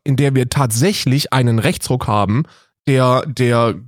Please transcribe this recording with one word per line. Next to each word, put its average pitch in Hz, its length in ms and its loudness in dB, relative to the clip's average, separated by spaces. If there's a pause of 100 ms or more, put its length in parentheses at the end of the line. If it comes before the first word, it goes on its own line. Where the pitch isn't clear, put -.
in 139 120 0
der 135 200 2
wir 123 140 0
tatsächlich 135 840 0
einen 120 260 2
Rechtsruck - 480 -2
haben, 104 360 0 (440)
der, 131 400 2
der 120 480 0 (120)